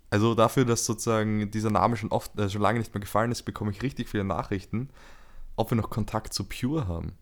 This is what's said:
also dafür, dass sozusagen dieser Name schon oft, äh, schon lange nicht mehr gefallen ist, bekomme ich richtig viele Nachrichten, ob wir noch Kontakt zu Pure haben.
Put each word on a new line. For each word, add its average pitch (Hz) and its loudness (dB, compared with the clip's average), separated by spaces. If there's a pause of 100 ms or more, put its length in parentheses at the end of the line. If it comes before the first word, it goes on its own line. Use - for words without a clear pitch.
also 110 4
dafür, 117 6
dass 117 2
sozusagen 107 0
dieser 110 0
Name 107 4
schon 113 -4
oft, - -4
äh, 104 2
schon 104 -2
lange 107 4
nicht 110 -4
mehr 104 -2
gefallen 110 0
ist, 117 -4
bekomme 104 -4
ich - -6
richtig 123 -4
viele 104 0
Nachrichten, 98 -2 (680)
ob 113 0
wir 123 4
noch 107 0
Kontakt - -4
zu 101 -4
Pure 127 -2
haben. 82 -4